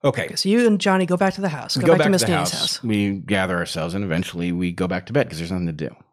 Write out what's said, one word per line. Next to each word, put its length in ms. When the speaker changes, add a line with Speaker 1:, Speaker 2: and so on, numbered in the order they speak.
Speaker 1:
okay. 220
Speaker 2:
Okay, 100
so 120
you 180
and 140
Johnny 260
go 100
back 180
to 60
the 80
house. 280
Speaker 1:
We 60
Speaker 2:
Go 60
Speaker 1:
go 60
Speaker 2:
back 40
to 20
Speaker 1:
back 60
to 40
Speaker 2:
Miss 120
Speaker 1:
the 60
Speaker 2:
Nan's 220
Speaker 1:
house. 100
Speaker 2:
house. 80
Speaker 1:
We 360
gather 360
ourselves, 380
and 100
eventually 480
we 200
go 140
back 200
to 60
bed 160
'cause 100
there's 140
nothing 140
to 60
do. 220